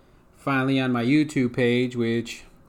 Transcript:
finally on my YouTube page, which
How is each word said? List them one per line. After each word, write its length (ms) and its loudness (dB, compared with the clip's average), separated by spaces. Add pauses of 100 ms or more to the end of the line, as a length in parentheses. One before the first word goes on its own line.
(380)
finally 420 0
on 120 0
my 120 0
YouTube 500 2
page, 420 2
which 480 -4 (260)